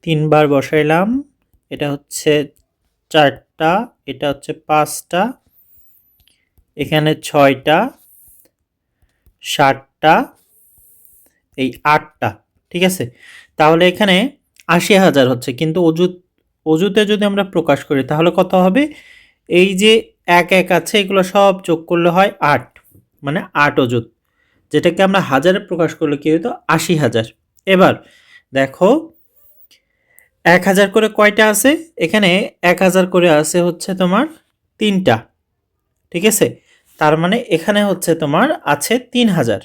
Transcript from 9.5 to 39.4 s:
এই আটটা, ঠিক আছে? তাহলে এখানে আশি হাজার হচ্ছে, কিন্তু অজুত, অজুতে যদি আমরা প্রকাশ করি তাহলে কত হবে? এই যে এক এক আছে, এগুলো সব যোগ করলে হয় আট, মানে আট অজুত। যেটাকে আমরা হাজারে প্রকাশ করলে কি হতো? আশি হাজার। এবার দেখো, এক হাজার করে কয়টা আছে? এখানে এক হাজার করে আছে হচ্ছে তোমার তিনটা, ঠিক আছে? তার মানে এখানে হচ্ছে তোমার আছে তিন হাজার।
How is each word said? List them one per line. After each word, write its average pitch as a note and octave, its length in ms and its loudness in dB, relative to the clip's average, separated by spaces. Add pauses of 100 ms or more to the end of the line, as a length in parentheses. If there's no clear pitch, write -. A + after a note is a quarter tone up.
এই C3 100 -2 (260)
আটটা, C#3 360 -4 (400)
ঠিক F3 200 -4
আছে? F#3 140 -6 (520)
তাহলে E3 360 4
এখানে F#3 240 0 (520)
আশি F3 240 0 (120)
হাজার C#3 240 4
হচ্ছে, B2 220 -4 (100)
কিন্তু D#3+ 180 -4 (100)
অজুত, F3 240 0 (540)
অজুতে F#3 340 0 (100)
যদি G#3 200 -2
আমরা G3 140 -2 (100)
প্রকাশ D3 240 0 (100)
করি C3+ 220 -2
তাহলে E3 280 0
কত F#3 140 0 (120)
হবে? F#3+ 180 2 (680)
এই F#3 220 2 (100)
যে A3 120 6 (460)
এক F3 140 0
এক F3+ 160 2 (100)
আছে, E3 240 -6
এগুলো F#3+ 200 0 (100)
সব G3+ 200 4 (160)
যোগ E3 120 0 (100)
করলে E3+ 260 2
হয় G3 140 2 (220)
আট, B2+ 140 -2 (560)
মানে C#3+ 180 -4 (240)
আট D3 100 0 (100)
অজুত। A#2+ 220 -4 (680)
যেটাকে E3 300 0
আমরা F#3+ 180 2
হাজারে C#3+ 400 0
প্রকাশ E3 340 -4
করলে D3 280 -4
কি D#3 80 -2
হতো? E3 200 -2 (180)
আশি D#3+ 280 0
হাজার। A#2 300 -2 (400)
এবার F#3 280 4 (580)
দেখো, C3+ 380 0 (1500)
এক F3+ 200 4
হাজার G3 260 2
করে G#3+ 180 0 (100)
কয়টা G#3 300 2
আছে? G#3 220 0 (340)
এখানে G3+ 260 0 (320)
এক F3 180 2
হাজার F#3 240 2 (100)
করে F3+ 160 4
আছে D#3 300 0
হচ্ছে F3 340 -4
তোমার F#3 320 -2 (540)
তিনটা, F#3 360 0 (1000)
ঠিক F3 120 -6
আছে? A3 200 -2 (540)
তার D3+ 220 2
মানে F3+ 140 0 (200)
এখানে G#3 280 -2
হচ্ছে F#3 300 -4
তোমার D#3+ 340 -2 (160)
আছে C#3+ 300 -2 (180)
তিন A#3+ 160 0
হাজার। A#2 360 -2